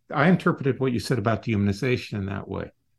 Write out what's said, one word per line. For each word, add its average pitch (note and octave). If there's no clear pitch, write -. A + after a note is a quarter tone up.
I C#3+
interpreted D3
what C3
you A2+
said B2
about G#2+
dehumanization G#2
in G2+
that G2
way. F#2